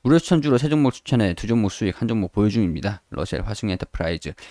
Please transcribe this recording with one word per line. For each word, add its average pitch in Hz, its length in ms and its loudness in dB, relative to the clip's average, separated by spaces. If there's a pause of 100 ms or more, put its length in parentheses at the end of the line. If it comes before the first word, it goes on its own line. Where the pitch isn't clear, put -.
무료 143 160 6
추천주로 151 400 2
세 143 120 0
종목 147 240 2
추천해 107 400 0
두 101 140 -8
종목 110 240 2
수익, 98 280 -4
한 117 80 -2
종목 107 240 -2
보유 104 180 2
중입니다. 98 600 -2
러셀, - 320 -6
화승 104 300 -4
엔터프라이즈, 82 600 -6 (200)